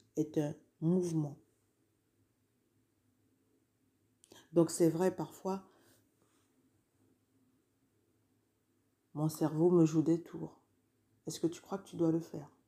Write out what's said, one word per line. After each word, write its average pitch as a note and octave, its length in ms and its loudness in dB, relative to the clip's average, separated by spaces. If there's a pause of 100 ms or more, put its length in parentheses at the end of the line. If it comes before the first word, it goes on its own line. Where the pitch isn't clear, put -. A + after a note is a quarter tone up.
(160)
est D3+ 220 -4
un D3+ 160 -2 (260)
mouvement. D#3+ 560 -2 (3250)
Donc E3 180 4
c'est E3+ 180 2
vrai, F3 260 0
parfois, F#3+ 480 -8 (3500)
mon D3+ 140 -2
cerveau D#3 420 0
me E3+ 160 8
joue D#3 160 2
des E3 180 0
tours. - 400 -14 (640)
Est-ce - 140 -10
que E3+ 60 0
tu E3 140 -8
crois - 180 -10
que G3 100 -20
tu F3 80 -16
dois E3 140 2
le E3 100 0
faire ? D#3 300 -12 (180)